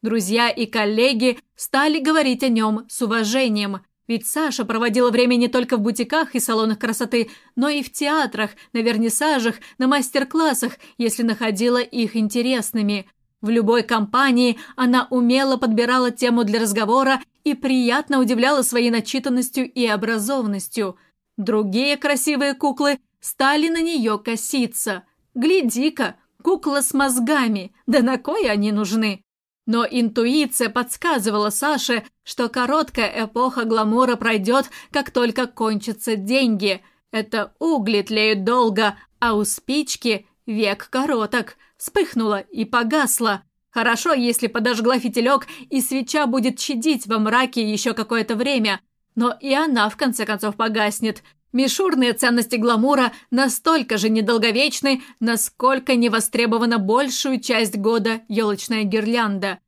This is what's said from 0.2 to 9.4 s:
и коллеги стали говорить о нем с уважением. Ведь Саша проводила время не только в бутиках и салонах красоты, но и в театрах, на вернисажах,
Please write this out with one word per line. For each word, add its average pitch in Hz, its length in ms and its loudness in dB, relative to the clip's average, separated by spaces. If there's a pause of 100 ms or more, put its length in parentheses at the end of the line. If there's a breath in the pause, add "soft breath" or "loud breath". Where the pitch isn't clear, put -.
и 233 160 -2
коллеги 226 720 0 (160)
стали 302 440 0
говорить 277 440 2
о 269 60 2
нем 220 400 0
с - 120 -8
уважением. 214 800 0 (260)
Ведь 233 180 -4
Саша 285 400 -2
проводила 233 460 2
время 247 240 4
не 240 120 2
только 247 300 0
в 214 40 0
бутиках 240 540 -2
и 247 40 0
салонах 220 400 0
красоты, 226 500 -2 (260 loud breath)
но 262 140 0
и 294 140 -2
в - 80 -12
театрах, 285 600 -2 (220 loud breath)
на 233 60 -2
вернисажах, 226 760 0 (220 loud breath)